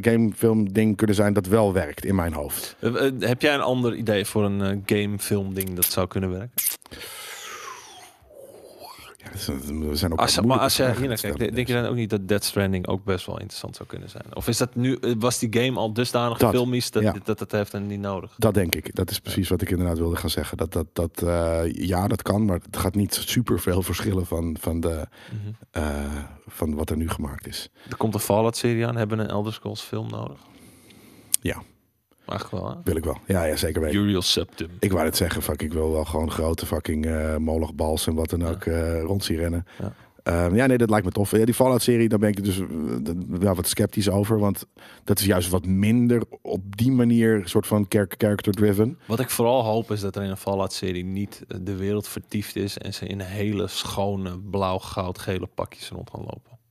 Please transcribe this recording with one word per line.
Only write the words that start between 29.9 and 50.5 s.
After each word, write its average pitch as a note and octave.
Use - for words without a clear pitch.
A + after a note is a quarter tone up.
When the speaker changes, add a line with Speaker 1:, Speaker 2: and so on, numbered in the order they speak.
Speaker 2:
nodig? A2+
Speaker 1:
Ja. -
Speaker 2:
Eigenlijk -
wel, G2+
hè? F3
Speaker 1:
Wil E2+
ik D#2+
wel. D#2+
Ja, F#2
ja, D#2
zeker D#2+
weten. D#2+
Speaker 2:
Uriel G2+
Septim. -
Speaker 1:
Ik G2+
wou F2
net D#2+
zeggen, E2
fuck, D2+
ik D#2
wil D#2+
wel D#2
gewoon D#2
grote E2
fucking, D#2
eh, D#2
molochbals D#2+
en E2
wat D#2+
dan F2
Speaker 2:
Ja. E2+
Speaker 1:
ook, E2
eh, E2
rond F#2+
zien D#2+
rennen. E2+
Speaker 2:
Ja. -
Speaker 1:
Ehm, F2
ja, B2
nee, C3
dat A#2
lijkt G#2+
me F#2
tof. G2+
Ja, A2
die A#2+
Fallout-serie, A#2+
daar G#2+
ben G#2+
ik G2
dus, F#2+
eh, F#2
d-, F2
ja, G2
wat E2+
sceptisch G2+
over. G#2
Want G2+
dat F#2+
is G2
juist G#2
wat F2
minder A2+
op G2
die A#2+
manier A#2
soort G2+
van G#2
char-, G#2
character-driven. G#2
Speaker 2:
Wat A2+
ik B2+
vooral A#2+
hoop A2
is G#2
dat G2
er G2+
in G2
een F#2+
Fallout-serie F#2+